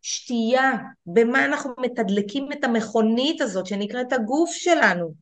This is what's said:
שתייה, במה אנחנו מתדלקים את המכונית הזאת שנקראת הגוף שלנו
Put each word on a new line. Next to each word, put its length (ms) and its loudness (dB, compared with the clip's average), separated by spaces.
שתייה, 680 0
במה 380 4
אנחנו 360 -4
מתדלקים 720 -2
את 120 -6
המכונית 760 2
הזאת 260 -2
שנקראת 460 -4
הגוף 400 0
שלנו 680 2